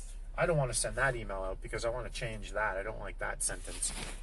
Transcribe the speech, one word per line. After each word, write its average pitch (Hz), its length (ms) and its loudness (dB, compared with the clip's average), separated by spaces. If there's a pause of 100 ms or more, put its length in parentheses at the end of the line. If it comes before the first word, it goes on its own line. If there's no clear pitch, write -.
(380)
I 165 80 6
don't 170 100 6
wanna 131 160 4
send 110 240 2
that 131 180 4
email 101 280 -2
out 95 180 -2
because 110 240 -2
I 117 60 4
wanna 117 180 -2
change 110 440 -4
that. 101 260 2
I 98 40 0
don't 107 160 -4
like 98 200 -6
that 101 240 -2
sentence, - 500 -2 (300)